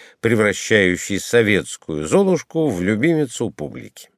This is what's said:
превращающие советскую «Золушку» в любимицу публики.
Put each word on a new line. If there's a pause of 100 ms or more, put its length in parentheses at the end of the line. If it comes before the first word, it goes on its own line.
(200)
превращающие
советскую
«Золушку»
в
любимицу
публики.